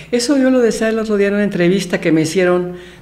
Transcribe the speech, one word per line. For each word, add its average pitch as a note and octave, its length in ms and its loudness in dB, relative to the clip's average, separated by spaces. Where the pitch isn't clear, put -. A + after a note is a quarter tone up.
eso A#3+ 260 0
yo C4 120 2
lo B3+ 100 2
decía A3 300 0
el A3 100 -2
otro G#3+ 160 -2
día G3+ 120 2
en G3+ 80 -2
una G#3 80 0
entrevista F3+ 580 0
que E3+ 100 0
me D#3+ 120 2
hicieron F3+ 500 0